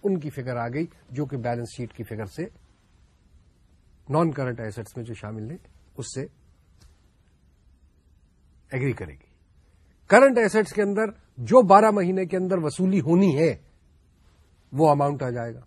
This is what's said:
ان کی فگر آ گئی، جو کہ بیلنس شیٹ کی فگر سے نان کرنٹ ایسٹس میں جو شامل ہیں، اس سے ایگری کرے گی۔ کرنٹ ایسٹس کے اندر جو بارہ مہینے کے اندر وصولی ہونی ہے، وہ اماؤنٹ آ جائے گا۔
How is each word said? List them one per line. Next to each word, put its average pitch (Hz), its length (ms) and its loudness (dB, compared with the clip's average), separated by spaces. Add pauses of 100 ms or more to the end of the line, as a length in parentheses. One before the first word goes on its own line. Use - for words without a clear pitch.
ان 190 160 0
کی 143 100 -10
فگر 127 260 -8
آ 120 120 -6
گئی، 147 180 -6 (240)
جو 139 160 -6
کہ 135 100 -10
بیلنس 120 400 -6
شیٹ 117 160 -10
کی 117 120 -12
فگر 107 220 -12
سے 160 200 -12 (1600)
نان 156 240 0
کرنٹ 127 280 -6
ایسٹس 110 360 -12
میں 120 80 -12
جو 113 100 -12
شامل 107 360 -12
ہیں، 175 80 -16 (380)
اس 123 180 -12
سے 135 120 -10 (2500)
ایگری 131 220 -4
کرے 90 200 -10
گی۔ 69 140 -20 (800)
کرنٹ 254 320 6
ایسٹس 214 340 0
کے 208 100 -2
اندر 202 220 -2 (320)
جو 156 260 6
بارہ 208 280 8
مہینے 190 360 0
کے 185 100 -6
اندر 185 220 -2
وصولی 180 420 0
ہونی 170 380 2
ہے، 156 180 0 (1160)
وہ 151 180 2
اماؤنٹ 143 320 0
آ 127 80 -4
جائے 117 240 -8
گا۔ 123 120 -20